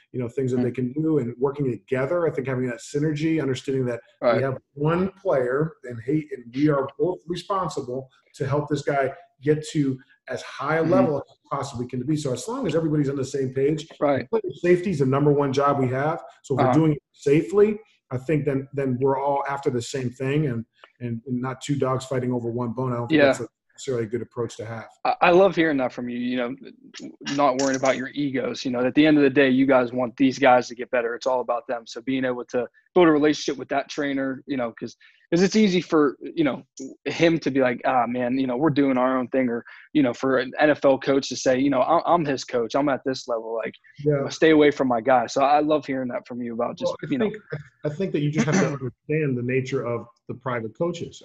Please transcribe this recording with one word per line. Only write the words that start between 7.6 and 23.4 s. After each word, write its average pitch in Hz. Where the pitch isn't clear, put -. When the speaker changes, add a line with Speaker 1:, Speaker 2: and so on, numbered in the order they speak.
Speaker 1:
to 135
help 147
this 147
guy 139
get 151
to 135
as 123
high 147
a 165
Speaker 2:
Mm-hmm. 160
Speaker 1:
level 170
as 135
he -
possibly 127
can 123
be. 151
So 143
as -
long 254
as 151
everybody's 151
on 143
the 135
same 135
page, 147
Speaker 2:
Right. 143
Speaker 1:
player 220
safety 175
is 160
the 139
number 143
one 143
job 143
we 131
have. 143
So 135
if 127
we're 135
Speaker 2:
Uh-huh. 127
Speaker 1:
doing 156
it 147
safely, 196
I 127
think 143
then, 135
then 135
we're 135
all 139
after 143
the 123
same 127
thing 135
and, 117
and, 117
and 123
not 131
two 143
dogs 131
fighting 123
over 117
one 120
bone. 127
I -
don't 120
think 156
Speaker 2:
Yeah. 143
Speaker 1:
that's 123